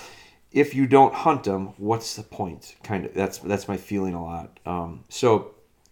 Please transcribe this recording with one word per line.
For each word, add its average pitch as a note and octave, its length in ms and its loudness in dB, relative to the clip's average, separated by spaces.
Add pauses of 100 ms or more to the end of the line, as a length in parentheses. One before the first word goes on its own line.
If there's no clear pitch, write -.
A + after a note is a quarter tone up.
(520)
if C#3+ 220 4
you C3+ 120 2
don't C3+ 260 8
hunt C#3 360 0
'em, F#2+ 300 -4
what's A2 360 -4
the A2+ 80 -12
point? - 640 -10
Kind F#2+ 220 -6
of, - 80 -12
that's, F#2+ 240 -2
that's G2 280 -4
my G2 100 -4
feeling F#2+ 380 -4
a E2+ 80 -8
lot. E2 420 -12
Um, E2+ 440 -8
so A2 480 2 (360)